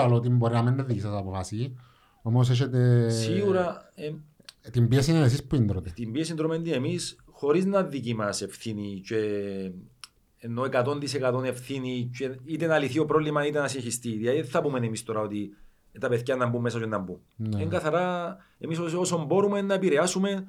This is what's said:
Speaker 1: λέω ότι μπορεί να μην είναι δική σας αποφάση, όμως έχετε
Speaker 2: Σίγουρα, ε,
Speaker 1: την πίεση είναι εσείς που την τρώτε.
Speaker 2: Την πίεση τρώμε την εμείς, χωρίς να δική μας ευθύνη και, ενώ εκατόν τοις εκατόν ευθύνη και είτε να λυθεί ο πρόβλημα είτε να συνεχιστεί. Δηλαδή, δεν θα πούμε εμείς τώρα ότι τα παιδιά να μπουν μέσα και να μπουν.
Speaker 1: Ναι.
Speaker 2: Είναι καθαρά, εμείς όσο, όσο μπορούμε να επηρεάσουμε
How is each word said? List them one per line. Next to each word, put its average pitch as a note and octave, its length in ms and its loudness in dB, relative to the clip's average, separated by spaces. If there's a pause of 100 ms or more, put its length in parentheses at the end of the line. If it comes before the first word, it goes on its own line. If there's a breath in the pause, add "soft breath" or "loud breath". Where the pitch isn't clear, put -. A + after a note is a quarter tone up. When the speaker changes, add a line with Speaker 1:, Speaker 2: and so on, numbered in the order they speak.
Speaker 1:
λέω A#2+ 100 6
ότι A#2+ 120 2
μπορεί A#2 260 4
να A#2 80 4
μην A#2+ 100 4
είναι C3+ 100 0
δική A#2+ 180 -2
σας G2+ 180 -4
αποφάση, G2 560 -6 (480 loud breath)
όμως B2 280 4
έχετε B2 600 4
Speaker 2:
Σίγουρα, F3+ 840 0
ε, D3+ 160 -8 (600)
Speaker 1:
την A#2+ 180 4
πίεση C3+ 220 4
είναι E3 100 6
εσείς B2+ 240 4
που - 120 -2
την A#2+ 100 4
τρώτε. F#2 280 -2
Speaker 2:
Την A2+ 180 -8
πίεση D#3+ 220 -4
τρώμε D#3+ 240 -2
την E3 140 -2
εμείς, D3+ 440 -4 (140)
χωρίς D#3 340 2
να G3 180 2
δική B2+ 320 -4
μας G#2 280 -2
ευθύνη G2+ 640 -8
και, A2 140 -2 (1160)
ενώ A#2+ 260 -4
εκατόν C3+ 360 0
τοις C#3 140 -6
εκατόν B2+ 300 0
ευθύνη B2+ 760 -4
και C3 260 -6
είτε D#3 220 -4
να D#3 120 4
λυθεί C3+ 200 0
ο D#3 60 4
πρόβλημα D3+ 420 2
είτε D3+ 140 0
να C#3 80 0
συνεχιστεί. A#2+ 480 -6
Δηλαδή, A#2+ 240 2
δεν D#3 100 -4
θα E3+ 120 2
πούμε C#3+ 160 0
εμείς A2+ 240 -2
τώρα G#2+ 180 -4
ότι G#2 360 -6 (440 soft breath)
τα A2+ 80 -2
παιδιά B2 280 0
να B2+ 100 2
μπουν A#2+ 140 0
μέσα A#2 180 -2
και A2+ 80 -4
να G#2+ 120 -2
μπουν. F2+ 220 -8 (160)
Speaker 1:
Ναι. G#2+ 240 -2
Speaker 2:
Είναι - 100 -2
καθαρά, F3 680 -2 (220 soft breath)
εμείς D#3+ 200 -6
όσο, E3+ 220 -2
όσο E3 240 0
μπορούμε G3 380 2
να G3 120 0
επηρεάσουμε F#3+ 760 2